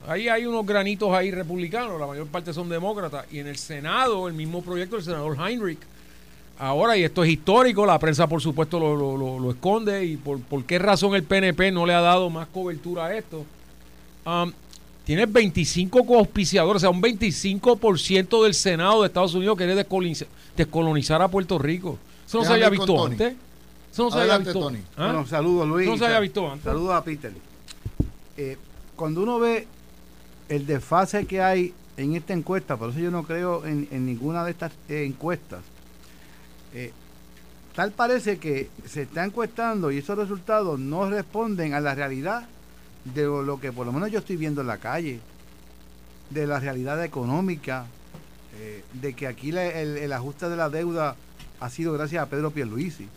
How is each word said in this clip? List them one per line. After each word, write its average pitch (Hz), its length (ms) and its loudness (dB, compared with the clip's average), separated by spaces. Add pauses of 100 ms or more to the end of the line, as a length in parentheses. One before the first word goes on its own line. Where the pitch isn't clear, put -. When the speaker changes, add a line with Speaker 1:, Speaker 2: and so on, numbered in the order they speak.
Speaker 1:
Ahí 190 200 -2
hay 233 180 2
unos 226 200 -2
granitos 202 480 2
ahí 190 180 2
republicanos, 180 680 -4
la 147 60 -4
mayor 143 220 -8
parte 165 260 -8
son 175 160 -6
demócratas. 170 640 -4
Y 151 80 -10
en 143 80 -10
el 143 100 -10
Senado, 185 680 -2
el 170 60 -6
mismo 160 280 -6
proyecto 180 360 -6
del 175 80 -8
senador 151 340 -4
Heinrich. 196 400 -4 (800)
Ahora, 160 380 2
y 185 80 4
esto 165 200 2
es 165 80 6
histórico, 208 540 6
la 170 140 6
prensa 160 280 2
por 151 140 0
supuesto 156 380 0
lo, 151 160 2
lo, 139 220 -2
lo, 131 220 -4
lo 123 120 0
esconde. 196 540 0
¿Y 156 120 -4
por, 143 240 -6
por 135 220 -6
qué 175 160 0
razón 196 360 4
el 190 80 2
P 196 140 2
N 185 160 4
P 185 180 2
no 175 140 0
le 175 80 4
ha 175 80 6
dado 180 280 6
más 160 180 -6
cobertura 175 580 -6
a 185 100 -4
esto? 165 300 -10 (800)
Am, 175 280 0 (500)
tiene 165 220 2
veinticinco 202 800 4
coauspiciadores, 196 720 6
o 160 40 2
sea, 185 80 6
un 180 120 2
veinticinco 202 760 2
por 196 220 4
ciento 190 440 4
del 214 100 6
Senado 190 480 4
de 196 60 6
Estados 180 260 2
Unidos 185 240 2
quiere 180 180 2
descoloniza-, 185 520 0 (280)
descolonizar 156 680 2
a 190 60 4
Puerto 185 320 0
Rico. 165 400 -2 (260)
Eso 220 140 -2
no 226 40 2
se 233 100 6
Speaker 2:
Déjame 226 120 6
Speaker 1:
había 202 100 6
Speaker 2:
ir 196 40 0
con 196 80 0
Speaker 1:
visto 175 160 6
Speaker 2:
Tony. 151 80 0
Speaker 1:
antes. 233 240 0 (560)
Eso 233 120 0
no 240 80 2
se 240 60 0
Speaker 2:
Adelante, 214 320 4
Speaker 1:
había 175 40 -2
visto. 170 160 -2
Speaker 2:
Tony. 113 140 -8 (140)
Speaker 1:
¿Ah? 185 140 0
Speaker 3:
Bueno, 151 160 -2
saludos, 165 400 2
Luis. 170 160 2
Speaker 1:
Eso 196 80 2
no 226 60 0
se 233 80 2
había 226 140 4
visto 190 320 -2
antes. 143 120 -12
Speaker 3:
Saludos 160 300 0
a 170 100 2
Peter. 147 300 -8 (1040)
Eh, 139 200 -8 (380)
cuando 160 280 -2
uno 240 160 0
ve 233 280 0 (800)
el 147 180 -2
desfase 165 600 0
que 190 160 -2
hay 185 320 2 (240)
en 139 180 -2
esta 170 180 -6
encuesta, 175 440 -4
por 113 140 -6
eso 139 80 -6
yo 175 120 -2
no 175 120 -4
creo 165 420 -4
en, 147 260 -2
en 127 140 -4
ninguna 139 380 -4
de 175 80 -6
estas, 165 200 -8 (180)
eh, 147 160 -4
encuestas, 135 560 -6 (1120)
eh, 120 180 -12 (840)
tal 196 180 -2
parece 240 460 0
que 147 320 -4 (160)
se 147 180 -8
está 160 200 -4
encuestando 214 680 -2
y 139 80 -2
esos 202 180 -6
resultados 202 600 -2
no 156 320 -2
responden 202 640 -2
a 143 60 0
la 143 160 -2
realidad 143 540 -4 (560)
de 131 180 -2
lo, 143 200 0
lo 139 180 -4
que 135 100 -6
por 123 140 -6
lo 120 80 -4
menos 190 180 -2
yo 214 80 -2
estoy 185 160 -8
viendo 151 240 -4
en 131 80 -4
la 110 100 -4
calle, 127 440 -6 (1080)
de 147 140 -2
la 147 140 -2
realidad 135 420 -4
económica, 143 840 -4 (760)
eh, 107 240 -14 (100)
de 131 200 -8
que 139 120 -10
aquí 131 280 -8
la, 180 120 -2
el, 156 320 -4
el 143 140 -6
ajuste 139 380 -6
de 170 80 -4
la 160 120 0
deuda 160 460 -4 (460)
ha 123 80 -8
sido 165 240 -4
gracias 151 280 -4
a 143 40 -4
Pedro 147 260 -4
Pierluisi. 131 640 -8